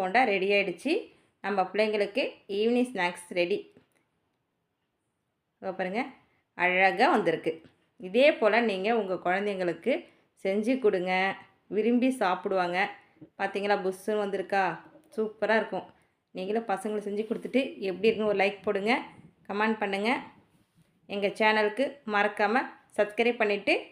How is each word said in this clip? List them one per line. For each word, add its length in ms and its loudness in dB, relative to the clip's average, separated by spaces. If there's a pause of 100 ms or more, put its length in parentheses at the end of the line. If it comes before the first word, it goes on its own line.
போண்டா 220 2 (100)
ரெடி 240 0
ஆயிடுச்சு. 360 -2 (540)
நம்ம 240 0
பிள்ளைங்களுக்கு 540 0 (340)
ஈவினிங் 340 2
ஸ்நாக்ஸ் 480 -2
ரெடி. 200 0 (2000)
இதோ 180 -8
பாருங்க, 240 -2 (600)
அழகா 520 4
வந்திருக்கு. 360 0 (580)
இதே 180 6 (140)
போல 280 4
நீங்க 200 -2 (100)
உங்க 260 -4
குழந்தைங்களுக்கு 680 0 (520)
செஞ்சு 280 0 (120)
கொடுங்க, 280 2 (600)
விரும்பி 340 4 (100)
சாப்பிடுவாங்க. 580 0 (640)
பார்த்தீங்களா, 360 -2 (100)
புஸ்ஸுன்னு 360 -2
வந்திருக்கா? 400 -2 (540)
சூப்பரா 440 -2
இருக்கும். 280 -6 (480)
நீங்களும் 340 -4
பசங்களுக்கு 380 -4
செஞ்சு 220 -4
கொடுத்துட்டு 320 -2 (280)
எப்படி 180 0
இருக்குன்னு 260 2
ஒரு 80 0
லைக் 240 0
போடுங்க, 280 0 (540)
கமெண்ட் 340 0
பண்ணுங்க. 300 -2 (1040)
எங்க 140 0 (100)
சேனலுக்கு 480 2 (280)
மறக்காம 460 2 (360)
சப்ஸ்கிரைப் 440 0
பண்ணிட்டு 340 0 (160)